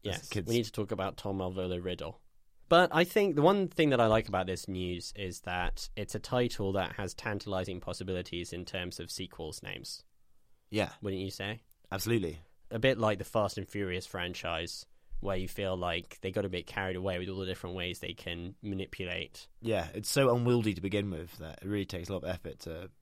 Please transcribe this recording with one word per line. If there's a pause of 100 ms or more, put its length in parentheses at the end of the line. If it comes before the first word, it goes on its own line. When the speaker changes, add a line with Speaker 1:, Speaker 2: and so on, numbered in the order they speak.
Speaker 1:
Yes,
Speaker 2:
Kids.
Speaker 1:
we
need
to
talk
about
Tom
Malvolo
Riddle. (500)
But
I
think
the
one
thing
that
I
like
about
this
news
is
that
it's
a
title
that
has
tantalizing
possibilities
in
terms
of
sequels
names. (640)
Speaker 2:
Yeah. (120)
Speaker 1:
Wouldn't
you
say? (280)
Speaker 2:
Absolutely. (320)
Speaker 1:
A
bit
like
the
Fast
and
Furious
franchise, (340)
where
you
feel
like
they
got
a
bit
carried
away
with
all
the
different
ways
they
can
manipulate. (140)
Speaker 2:
Yeah,
it's
so
unwieldy
to
begin
with
that
it
really
takes
a
lot
of
effort
to (120)